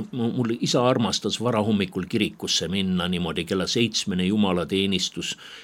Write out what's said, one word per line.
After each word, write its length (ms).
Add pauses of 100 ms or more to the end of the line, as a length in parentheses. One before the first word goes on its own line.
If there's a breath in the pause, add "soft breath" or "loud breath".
(120)
mu-, 240
mul 240
isa 280
armastas 560
varahommikul 680
kirikusse 600
minna 360
niimoodi 380
kella 220
seitsmeni 600
jumalateenistus. 1080 (280 loud breath)